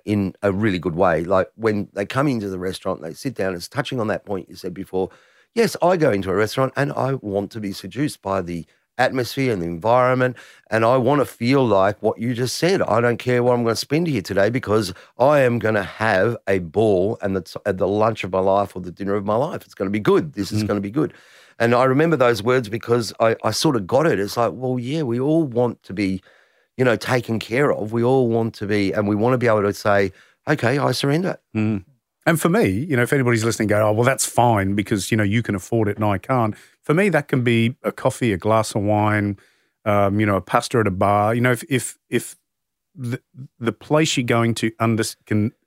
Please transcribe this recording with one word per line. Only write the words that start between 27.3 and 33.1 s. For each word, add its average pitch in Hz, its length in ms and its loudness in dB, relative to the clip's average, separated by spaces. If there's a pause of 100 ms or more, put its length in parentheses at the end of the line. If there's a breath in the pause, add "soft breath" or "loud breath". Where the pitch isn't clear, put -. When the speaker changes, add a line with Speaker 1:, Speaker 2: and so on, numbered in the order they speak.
Speaker 1:
care 123 340 0
of. 104 220 -4
We 117 100 0
all 127 260 4
want 113 260 0
to 107 100 -8
be, 101 280 0
and 104 140 0
we 104 80 2
wanna 120 220 2
be 120 100 -2
able 107 140 4
to 101 140 0
say, 101 360 0 (380 soft breath)
"Okay, 139 300 2
I 131 120 0
surrender." 147 460 -2 (180)
Speaker 2:
Mm. 107 300 -2 (420)
And 165 120 2
for 175 100 0
me, 175 200 2
you 123 260 -2
know, 120 80 2
if 117 100 -2